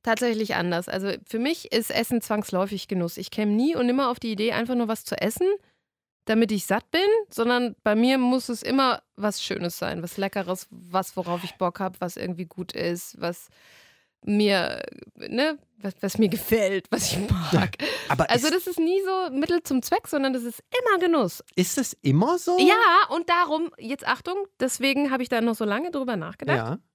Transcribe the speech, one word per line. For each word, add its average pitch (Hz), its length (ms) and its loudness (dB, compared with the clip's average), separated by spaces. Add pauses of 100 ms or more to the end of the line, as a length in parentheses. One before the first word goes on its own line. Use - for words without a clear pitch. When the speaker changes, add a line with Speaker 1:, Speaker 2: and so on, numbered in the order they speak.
Speaker 1:
tatsächlich 220 540 0
anders. 175 340 0
Also 190 220 -4 (160)
für 226 120 -6
mich 285 320 -2
ist 226 200 0
Essen 233 300 0
zwangsläufig 202 680 -2
Genuss. 175 300 -4
Ich 185 120 -10
käme 208 220 0
nie 262 240 2
und 247 100 2
nimmer 254 240 2
auf 240 100 -4
die 226 120 -6
Idee, 214 220 0
einfach 233 220 -2
nur 240 120 2
was 220 180 -4
zu - 160 -4
essen, 220 260 0 (800)
damit 220 260 2
ich 202 140 -2
satt - 260 -2
bin, 339 100 2 (300)
sondern 240 520 0
bei 214 120 4
mir 254 220 6
muss 254 320 2
es 233 140 -6
immer 269 380 2 (140)
was 202 280 -4
Schönes 175 340 -4
sein, 175 260 -4
was - 140 -10
Leckeres, 190 540 -4
was, 180 460 -6
worauf 175 260 -4
ich - 120 -10
Bock 180 240 -4
hab, 190 220 -6
was 175 160 -6
irgendwie 175 280 -8
gut - 280 -12
ist, - 460 -6
was 175 300 -6 (760)
mir, 202 580 2 (340)
ne, 294 420 -2 (220)
was, 190 220 -8
was 196 180 -4
mir 214 100 6
gefällt, 196 640 0
was - 200 0
ich - 80 -2 (100)
mag. 165 460 0 (180)
Speaker 2:
<laughs> - 160 -10
Aber 147 200 2
Speaker 1:
Also 247 180 2
Speaker 2:
ist 320 80 2
Speaker 1:
das 370 120 -2
ist 349 120 -4
nie 359 260 2
so 370 300 -2
Mittel 330 280 0
zum 262 180 0
Zweck, - 260 -2
sondern 269 260 0
das 240 100 -4
ist 240 180 -10 (220)
immer 403 160 4
Genuss. 320 440 2 (120)
Speaker 2:
Ist 185 220 0
es - 240 -4
immer 196 360 4
so? 359 220 0
Speaker 1:
Ja, 392 560 6
und 339 140 -2
darum, 339 480 2
jetzt 233 300 -6
Achtung, 349 280 -2 (240)
deswegen 262 520 0
habe 254 120 0
ich 240 60 -6
da 226 120 2
noch 233 140 2
so 220 100 -4
lange 240 260 -2
drüber 254 260 -4
nachgedacht. 170 400 -2
Speaker 2:
Ja. 117 200 -4 (180)